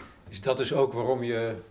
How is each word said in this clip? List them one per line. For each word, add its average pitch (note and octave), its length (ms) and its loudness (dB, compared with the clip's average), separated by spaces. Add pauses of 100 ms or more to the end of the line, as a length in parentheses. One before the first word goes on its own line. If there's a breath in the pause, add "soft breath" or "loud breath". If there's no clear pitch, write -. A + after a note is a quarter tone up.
(300 loud breath)
Is - 120 -12
dat C3 160 2
dus C3 160 0
ook C3+ 200 4
waarom A#2+ 300 0
je A2+ 320 -2 (160)